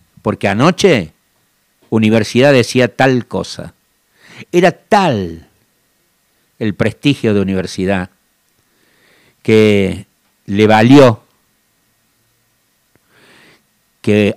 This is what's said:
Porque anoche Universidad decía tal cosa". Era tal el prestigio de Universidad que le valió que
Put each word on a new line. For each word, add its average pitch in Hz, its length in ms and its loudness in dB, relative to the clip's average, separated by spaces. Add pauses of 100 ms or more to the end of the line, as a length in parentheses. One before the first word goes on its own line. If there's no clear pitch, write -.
(220)
Porque 104 260 -4
anoche 127 640 0 (800)
Universidad 113 640 0
decía 123 440 0
tal 127 300 -2
cosa". - 480 -12 (760)
Era 175 220 2
tal 104 760 -4 (1120)
el 107 160 -6
prestigio 113 580 -4
de 101 100 -2
Universidad 92 680 -6 (1300)
que 104 640 0 (400)
le 107 200 0
valió 117 560 4 (2750)
que 104 340 -2